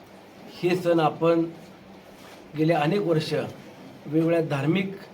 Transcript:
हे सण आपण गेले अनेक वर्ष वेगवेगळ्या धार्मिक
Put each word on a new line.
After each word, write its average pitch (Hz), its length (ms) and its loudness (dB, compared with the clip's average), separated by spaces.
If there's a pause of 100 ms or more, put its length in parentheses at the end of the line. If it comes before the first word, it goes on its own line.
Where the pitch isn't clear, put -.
(640)
हे 185 140 2
सण 170 240 2
आपण 165 440 2 (1120)
गेले 160 160 4
अनेक 165 260 2
वर्ष 156 320 0 (760)
वेगवेगळ्या 165 340 2
धार्मिक 151 560 -2 (180)